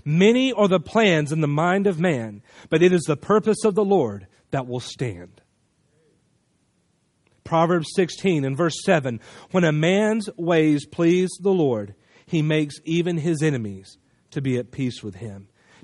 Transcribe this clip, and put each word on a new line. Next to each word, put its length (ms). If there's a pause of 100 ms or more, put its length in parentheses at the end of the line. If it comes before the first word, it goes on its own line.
"Many 480
are 160
the 140
plans 500
in 80
the 80
mind 400
of 140
man, 400 (280)
but 140
it 80
is 120
the 120
purpose 480
of 120
the 100
Lord 420 (240)
that 160
will 140
stand." 580 (2000)
Proverbs 520
sixteen 500
and 100
verse 200 (100)
seven, 340 (300)
"When 140
a 80
man's 640
ways 480
please 440 (120)
the 80
Lord, 460 (320)
he 160
makes 320 (100)
even 320
his 240
enemies 560 (340)
to 100
be 160
at 140
peace 300
with 140
him." 320 (360)